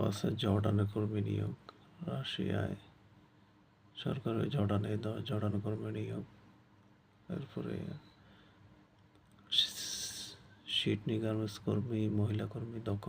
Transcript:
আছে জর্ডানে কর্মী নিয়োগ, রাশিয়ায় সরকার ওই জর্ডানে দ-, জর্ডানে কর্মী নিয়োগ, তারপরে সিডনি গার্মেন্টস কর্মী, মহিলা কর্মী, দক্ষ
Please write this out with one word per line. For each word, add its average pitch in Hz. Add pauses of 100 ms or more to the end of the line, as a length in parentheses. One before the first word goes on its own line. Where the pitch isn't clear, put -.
আছে 101 (100)
জর্ডানে 104
কর্মী 107
নিয়োগ, 104 (520)
রাশিয়ায় 110 (1200)
সরকার -
ওই 107
জর্ডানে 104
দ-, 107
জর্ডানে 104
কর্মী 110 (100)
নিয়োগ, 110 (1040)
তারপরে - (3000)
সিডনি 107
গার্মেন্টস 110
কর্মী, 107
মহিলা 104
কর্মী, 117
দক্ষ 104